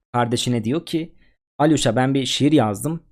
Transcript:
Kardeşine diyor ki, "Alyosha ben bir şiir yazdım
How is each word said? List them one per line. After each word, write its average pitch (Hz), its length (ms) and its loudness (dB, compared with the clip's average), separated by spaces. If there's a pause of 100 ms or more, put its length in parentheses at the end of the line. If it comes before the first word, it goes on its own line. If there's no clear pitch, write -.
(140)
Kardeşine 120 500 -2
diyor 151 220 -4
ki, 160 300 -6 (420)
"Alyosha 139 380 2
ben 131 180 2
bir 135 120 0
şiir 143 260 0
yazdım 127 600 0